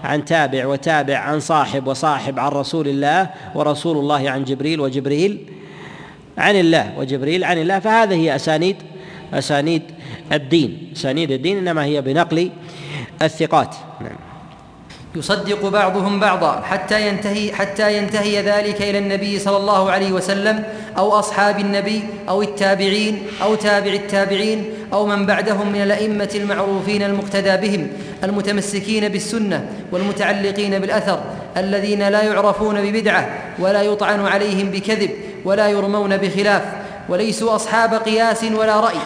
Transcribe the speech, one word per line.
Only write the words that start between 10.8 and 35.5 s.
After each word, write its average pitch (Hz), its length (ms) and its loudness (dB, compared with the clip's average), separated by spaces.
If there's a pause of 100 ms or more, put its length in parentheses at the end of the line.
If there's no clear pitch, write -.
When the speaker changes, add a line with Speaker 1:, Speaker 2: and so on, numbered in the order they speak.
Speaker 1:
أسانيد 143 360 -2
الدين 147 260 0
إنما 170 260 0
هي 147 180 0
بنقل 160 480 2 (720)
الثقات. 156 540 0 (260)
نعم. - 140 -10 (1000)
Speaker 2:
يصدق 196 540 0
بعضهم 196 500 2
بعضا 180 420 2
حتى 214 460 0
ينتهي، 208 460 -2
حتى 208 440 0
ينتهي 208 440 0
ذلك 208 400 0
إلى 202 160 0
النبي 196 420 -2
صلى 196 180 2
الله 196 340 4
عليه 196 200 2
وسلم 196 520 0 (340)
أو 202 140 4
أصحاب 202 480 2
النبي 202 440 0 (260)
أو 196 120 2
التابعين 202 840 0 (180)
أو 208 140 4
تابع 202 380 2
التابعين 196 720 0 (280)
أو 208 120 2
من 202 200 2
بعدهم 202 460 2
من 202 100 0
الأئمة 208 540 0
المعروفين 202 680 0
المقتدى 196 540 0
بهم 190 300 0 (360)
المتمسكين 202 840 -2
بالسنة 202 640 -2 (220)
والمتعلقين 196 880 0
بالأثر 196 400 0 (380)
الذين 202 500 0
لا 208 160 4
يعرفون 208 580 2
ببدعة 202 480 2 (300)
ولا 196 220 4
يطعن 202 380 2
عليهم 196 500 2
بكذب 196 400 0 (360)
ولا 202 220 4